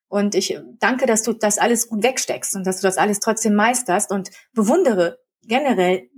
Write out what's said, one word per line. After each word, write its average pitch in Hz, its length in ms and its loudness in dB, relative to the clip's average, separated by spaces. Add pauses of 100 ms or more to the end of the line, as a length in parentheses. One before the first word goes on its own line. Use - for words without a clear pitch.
Und 202 280 0
ich - 240 -2 (200)
danke, 254 280 0
dass 220 160 2
du 233 100 -2
das 233 240 0
alles 233 320 0
gut 208 140 -2
wegsteckst - 520 -2
und 190 100 -8
dass 190 160 -2
du 196 60 2
das 185 100 0
alles 202 220 0
trotzdem 220 360 0
meisterst 214 560 0
und 196 180 -4 (240)
bewundere 214 640 2 (240)
generell, 190 760 0